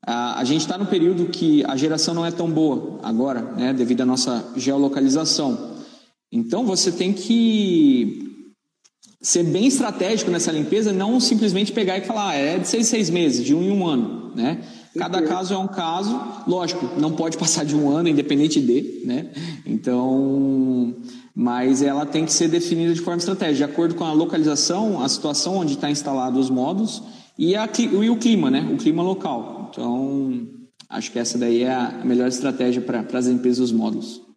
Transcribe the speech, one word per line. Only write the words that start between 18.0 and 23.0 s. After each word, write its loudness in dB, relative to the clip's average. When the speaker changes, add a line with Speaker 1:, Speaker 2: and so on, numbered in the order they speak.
Speaker 1:
independente 2
de, 0
né? -4
Então, 0
mas 2
ela 2
tem -2
que -2
ser 2
definida 0
de -2